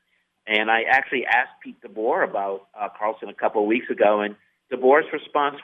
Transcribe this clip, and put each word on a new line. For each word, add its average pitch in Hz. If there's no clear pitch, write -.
and 107
I 113
actually 131
asked 123
Pete -
DeBoer 113
about, 98
uh, 101
Karlsson 110
a 101
couple 110
of 104
weeks 120
ago, 104
and 104
DeBoer's 131
response 143